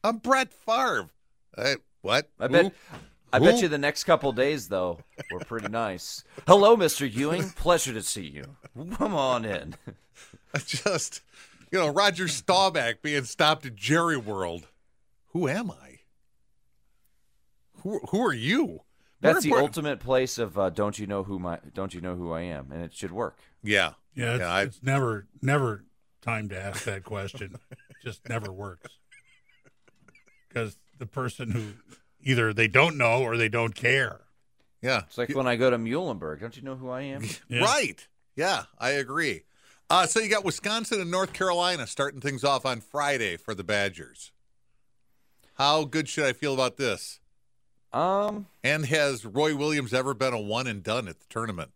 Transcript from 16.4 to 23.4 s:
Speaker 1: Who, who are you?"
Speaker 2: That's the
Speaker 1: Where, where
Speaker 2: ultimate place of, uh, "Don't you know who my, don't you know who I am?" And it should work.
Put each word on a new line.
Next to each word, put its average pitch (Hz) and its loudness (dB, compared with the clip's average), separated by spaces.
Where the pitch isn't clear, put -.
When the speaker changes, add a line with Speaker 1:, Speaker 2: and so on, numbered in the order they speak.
Speaker 1:
Who, 202 -4
who 220 2
are 175 2
you?" 156 0
Speaker 2:
That's 233 6
the - 2
Speaker 1:
Where, - 6
where - 6
Speaker 2:
ultimate 147 -4
place 127 2
of, 101 -4
uh, 95 2
"Don't 104 -2
you 104 -6
know 98 -2
who 98 -6
my, 87 -6
don't 95 -8
you 90 -12
know 90 -6
who 87 -6
I 82 -4
am?" 71 -10
And 80 -10
it 82 -12
should 90 -10
work. 101 -6